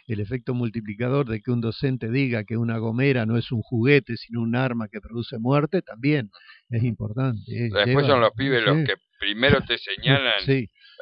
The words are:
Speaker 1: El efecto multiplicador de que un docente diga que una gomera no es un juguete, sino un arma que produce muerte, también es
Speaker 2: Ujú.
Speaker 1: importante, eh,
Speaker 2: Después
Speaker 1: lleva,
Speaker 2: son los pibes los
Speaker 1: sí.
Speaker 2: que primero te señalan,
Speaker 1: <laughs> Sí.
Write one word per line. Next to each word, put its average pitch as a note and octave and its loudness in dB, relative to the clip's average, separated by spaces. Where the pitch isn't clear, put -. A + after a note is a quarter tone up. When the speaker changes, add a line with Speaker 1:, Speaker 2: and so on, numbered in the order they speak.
Speaker 1:
El G2+ -4
efecto A#2+ -4
multiplicador A#2 -2
de A2 -4
que B2 -4
un A#2+ 2
docente A#2 -2
diga A#2+ 0
que A2+ -4
una A#2 0
gomera A#2 2
no A2+ 2
es A2+ -2
un A2+ 0
juguete, A#2 2
sino A#2 -6
un A#2 0
arma A#2+ -2
que G#2+ -12
produce A#2 -10
muerte, D3 0
también A#2+ -2
es A#2 -2
Speaker 2:
Ujú. B2 0
Speaker 1:
importante, A2+ -4
eh, A#2 -4
Speaker 2:
Después G2+ 2
Speaker 1:
lleva, - 2
Speaker 2:
son C3+ 4
los A2 4
pibes B2 0
los B2+ 4
Speaker 1:
sí. D#3 2
Speaker 2:
que G2+ 0
primero B2 2
te A#2 -2
señalan, A#2+ 0
Speaker 1:
<laughs> F#2+ -4
Sí. C3+ 0